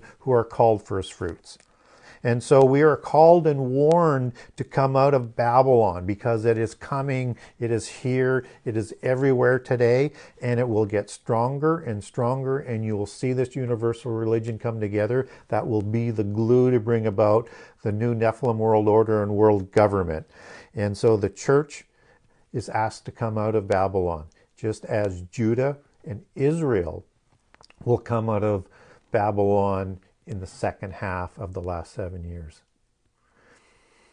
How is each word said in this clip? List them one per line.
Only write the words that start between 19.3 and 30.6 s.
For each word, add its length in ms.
world 380
government. 540
And 240
so 200
the 120
church 560
is 160
asked 380
to 60
come 260
out 160
of 140
Babylon, 580
just 280
as 360
Judah 460
and 220
Israel 720
will 140
come 280
out 160
of 240
Babylon 880
in 160
the 40
second 460